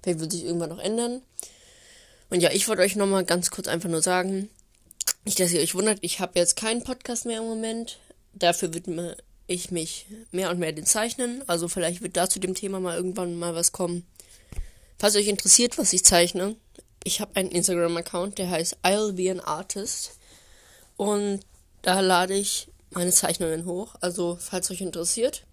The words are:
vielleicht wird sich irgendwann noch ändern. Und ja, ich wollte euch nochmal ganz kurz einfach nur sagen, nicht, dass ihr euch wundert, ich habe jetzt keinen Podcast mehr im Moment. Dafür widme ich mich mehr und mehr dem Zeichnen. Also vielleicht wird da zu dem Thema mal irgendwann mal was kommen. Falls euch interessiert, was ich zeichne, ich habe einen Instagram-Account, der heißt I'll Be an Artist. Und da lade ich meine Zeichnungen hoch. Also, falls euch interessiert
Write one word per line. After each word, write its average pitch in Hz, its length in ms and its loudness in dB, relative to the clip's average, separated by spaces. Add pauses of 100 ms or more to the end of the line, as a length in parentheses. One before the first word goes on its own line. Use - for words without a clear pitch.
vielleicht 170 160 -2
wird 160 120 -4
sich - 140 -4
irgendwann 170 240 -2
noch 165 100 -12
ändern. 240 440 -2 (1040)
Und 180 120 2
ja, 165 100 6
ich 190 160 2
wollte 208 160 4
euch 190 120 2
nochmal 196 300 4
ganz 175 240 2
kurz - 180 -8
einfach 175 220 -2
nur 160 140 0
sagen, 190 480 0 (760)
nicht, 208 140 0
dass 175 120 4
ihr 170 100 2
euch 165 120 0
wundert, 196 280 2
ich - 180 -4
habe 185 180 -2
jetzt 175 200 4
keinen 220 260 -2
Podcast 247 420 -6
mehr 226 140 -4
im 226 80 -4
Moment. 226 500 -6 (360)
Dafür 170 420 2
widme 170 420 -6 (300)
ich 180 240 -4
mich 165 340 -6 (260)
mehr 180 200 0
und 175 80 -2
mehr 160 140 0
dem 151 120 -6
Zeichnen. 240 600 0
Also 170 200 0
vielleicht 175 340 -2
wird 175 160 -4
da 180 120 2
zu - 100 0
dem 185 140 -2
Thema 190 260 -4
mal 175 160 -2
irgendwann 180 400 -2
mal 170 200 -4
was 170 160 2
kommen. 175 340 -4 (960)
Falls 202 160 4
euch 202 120 4
interessiert, 190 500 4
was 240 160 2
ich 180 100 2
zeichne, 180 520 4 (480)
ich 196 180 -2
habe 208 140 -8
einen 190 160 0
Instagram-Account, 175 880 -2
der 185 120 -4
heißt 170 340 -2
I'll 202 300 2
Be 185 180 0
an 185 80 -4
Artist. - 760 -6 (800)
Und 202 440 0 (400)
da 185 200 2
lade 185 320 4
ich 196 340 -2 (220)
meine 180 220 0
Zeichnungen 165 540 2
hoch. 185 360 -6
Also, 175 380 -2
falls - 320 -4
euch 185 100 -8
interessiert 190 720 -2